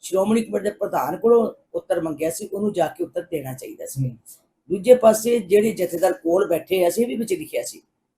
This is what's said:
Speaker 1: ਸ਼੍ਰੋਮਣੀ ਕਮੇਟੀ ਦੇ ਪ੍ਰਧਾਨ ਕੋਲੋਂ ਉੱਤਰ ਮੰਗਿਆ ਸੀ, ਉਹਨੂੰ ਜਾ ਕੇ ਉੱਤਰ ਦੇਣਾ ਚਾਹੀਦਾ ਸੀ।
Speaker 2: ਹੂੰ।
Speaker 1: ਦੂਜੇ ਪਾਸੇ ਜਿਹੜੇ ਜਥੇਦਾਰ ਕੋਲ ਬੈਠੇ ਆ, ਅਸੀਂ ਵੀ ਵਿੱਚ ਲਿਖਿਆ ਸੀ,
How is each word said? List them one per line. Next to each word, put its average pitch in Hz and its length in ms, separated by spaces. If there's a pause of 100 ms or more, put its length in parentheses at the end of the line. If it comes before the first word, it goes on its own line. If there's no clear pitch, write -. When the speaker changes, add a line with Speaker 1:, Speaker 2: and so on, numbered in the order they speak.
Speaker 1:
ਸ਼੍ਰੋਮਣੀ 202 400
ਕਮੇਟੀ 208 220
ਦੇ 202 80
ਪ੍ਰਧਾਨ 180 460
ਕੋਲੋਂ 226 360 (200)
ਉੱਤਰ 170 280
ਮੰਗਿਆ 160 280
ਸੀ, 202 180
ਉਹਨੂੰ 202 260
ਜਾ 165 140
ਕੇ - 160
ਉੱਤਰ 175 180
ਦੇਣਾ 139 320
ਚਾਹੀਦਾ - 320
ਸੀ। 135 240
Speaker 2:
ਹੂੰ। 113 80 (520)
Speaker 1:
ਦੂਜੇ 202 260
ਪਾਸੇ 226 440
ਜਿਹੜੇ 208 320
ਜਥੇਦਾਰ 175 420
ਕੋਲ 175 340
ਬੈਠੇ 175 380
ਆ, - 20
ਅਸੀਂ 233 200
ਵੀ 254 80
ਵਿੱਚ 220 180
ਲਿਖਿਆ 156 300
ਸੀ, - 180 (360)